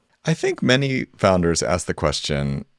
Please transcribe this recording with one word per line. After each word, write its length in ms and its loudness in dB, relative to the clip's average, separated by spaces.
I 60 4
think 260 -4
many 440 2
founders 460 2
ask 240 -2
the 80 -4
question, 720 -2